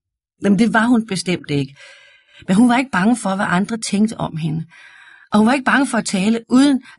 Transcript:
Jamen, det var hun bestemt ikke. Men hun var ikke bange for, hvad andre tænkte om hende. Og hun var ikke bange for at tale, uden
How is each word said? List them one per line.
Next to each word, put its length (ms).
Jamen, 160
det 140
var 120
hun 220
bestemt 420
ikke. 260
Men 80
hun 140
var 80
ikke 140
bange 260
for, 180
hvad 140
andre 280
tænkte 400
om 200
hende. 280
Og 60
hun 100
var 60
ikke 120
bange 220
for 100
at 80
tale, 440
uden 340